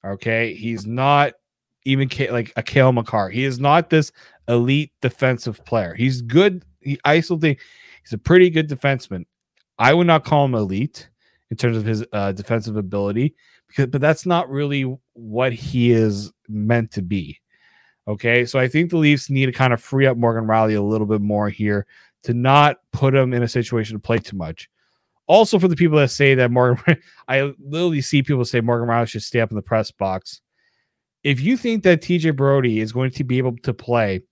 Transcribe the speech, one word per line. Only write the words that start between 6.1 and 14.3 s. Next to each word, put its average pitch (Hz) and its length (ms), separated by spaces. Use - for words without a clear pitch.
good. 175 440
He, 139 240
I 151 160
still 165 180
think 151 200
he's - 100
a 113 40
pretty 180 320
good 160 200
defenseman. 127 560
I 123 140
would 175 140
not 160 180
call 147 200
him 127 100
elite 104 540
in 110 80
terms 117 200
of 107 80
his, 110 260
uh, 98 220
defensive 107 420
ability, 101 600
because, 139 200
but 135 140
that's 151 240
not 170 240